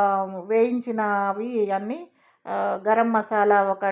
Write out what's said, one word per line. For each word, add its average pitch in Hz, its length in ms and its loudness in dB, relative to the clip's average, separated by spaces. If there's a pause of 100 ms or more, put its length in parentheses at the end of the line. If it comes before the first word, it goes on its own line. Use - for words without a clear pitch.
(440)
వేయించినవి 220 1300 0
అన్నీ, 220 400 -6 (380)
ఆ, 196 400 -4
గరం 233 240 2
మసాలా 208 580 2
ఒక, 196 220 -4